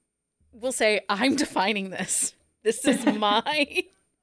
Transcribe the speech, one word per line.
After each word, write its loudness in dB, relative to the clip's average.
will -4
say 2
I'm 2
<laughs> 0
defining -2
this. -4
This 0
is 2
my, 0